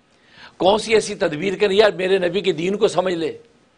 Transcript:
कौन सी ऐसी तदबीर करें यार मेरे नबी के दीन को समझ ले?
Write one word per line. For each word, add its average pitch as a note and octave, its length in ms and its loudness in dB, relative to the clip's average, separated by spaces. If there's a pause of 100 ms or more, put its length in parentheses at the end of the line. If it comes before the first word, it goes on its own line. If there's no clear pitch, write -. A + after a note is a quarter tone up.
(580)
कौन G3 200 4
सी G#3+ 160 -2
ऐसी G#3 200 0
तदबीर F3+ 440 -4
करें G3 180 0
यार G#3 160 6
मेरे F#3 260 0
नबी F3+ 240 -2
के F#3 100 -2
दीन F3 240 -2
को G3+ 120 2
समझ F#3 240 0
ले? D#3+ 160 -4 (500)